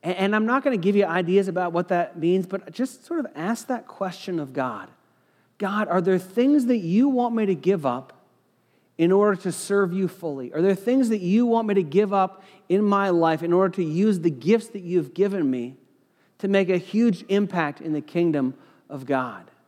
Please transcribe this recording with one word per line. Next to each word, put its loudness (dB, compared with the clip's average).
A-, -4
and 0
I'm 0
not 0
gonna 0
give 0
you 4
ideas 0
about -4
what -2
that -2
means, 0
but -10
just -8
sort -6
of -4
ask -6
that -6
question -8
of -10
God. -6
"God, -4
are 0
there 2
things 2
that 2
you 2
want 0
me 0
to 2
give 0
up -8
in 4
order 4
to -4
serve -2
you 0
fully? -8
Are -4
there 4
things 2
that 0
you 2
want 2
me 0
to 4
give 2
up 0
in 2
my 2
life 2
in 0
order 2
to 0
use 2
the 2
gifts 0
that -14
you've -2
given 0
me -6
to -4
make 2
a 2
huge 0
impact -2
in -6
the -4
kingdom 0
of -12
God?" -6